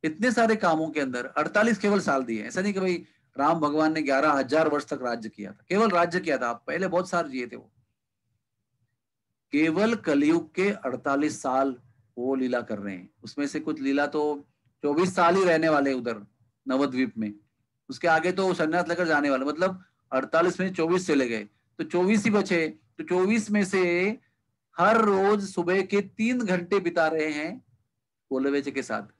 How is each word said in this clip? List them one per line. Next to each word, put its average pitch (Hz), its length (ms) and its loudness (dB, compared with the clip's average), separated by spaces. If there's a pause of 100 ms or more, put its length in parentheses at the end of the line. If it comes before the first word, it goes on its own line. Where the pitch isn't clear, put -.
इतने 208 280 0
सारे 226 240 4
कामों 160 340 0
के 147 100 -4
अंदर 123 260 -4
अड़तालीस 202 520 0
केवल 202 220 0
साल 139 240 0
दिए। 113 200 -6
ऐसा 123 180 -6
नहीं 202 120 -2
कि 190 60 -4
भाई 185 260 -2 (320)
राम 160 220 2
भगवान 156 340 2
ने 160 80 -2
ग्यारह 139 300 2
हजार 143 360 2
वर्ष 147 180 -2
तक 135 160 -8
राज्य 120 280 -6
किया 101 220 -14
था, - 180 -20
केवल 208 200 2
राज्य 175 300 2
किया 151 180 -2
था, 120 160 -2
पहले 180 340 -6
बहुत 180 220 -2
साल 165 200 -2
जिए 127 180 -8
थे 117 80 -16
वो। - 160 -20 (1800)
केवल 160 440 2
कलयुग 160 580 2
के 190 160 0
अड़तालीस 143 720 -2
साल 135 340 0 (420)
वो 131 180 -2
लीला 123 260 -2
कर 104 180 -8
रहे 98 160 -8
हैं, 92 140 -16 (140)
उसमें 143 240 -6
से 151 120 -6
कुछ 151 200 -6
लीला 139 280 0
तो 151 380 -4 (380)
चौबीस 160 320 0
साल 175 200 4
ही 190 80 4
रहने 165 260 4
वाले 139 240 2
उधर 117 320 -6 (420)
नवद्वीप 131 500 0
में, 104 160 -4 (560)
उसके - 180 -4
आगे 165 240 4
तो 185 220 0
संन्यास 175 340 0
लेकर 175 200 -2
जाने 147 220 2
वाले, 135 160 0
मतलब 180 380 -2 (280)
अड़तालीस 160 480 0
में 185 140 -2
चौबीस 175 340 0
चले 139 200 2
गए 110 160 -4 (340)
तो 165 60 -6
चौबीस 185 400 2
ही 226 80 2
बचे। 175 480 0 (180)
तो 160 60 -10
चौबीस 202 480 0
में 208 140 2
से 185 520 0 (640)
हर 220 220 4
रोज 202 480 2
सुबह 185 320 0
के 202 200 0
तीन 226 380 -2
घंटे 185 400 0
बिता 170 280 0
रहे 156 240 0
हैं 160 340 -8 (640)
कोलवेच 139 400 -2
के 127 140 -6
साथ। 104 200 -6 (160)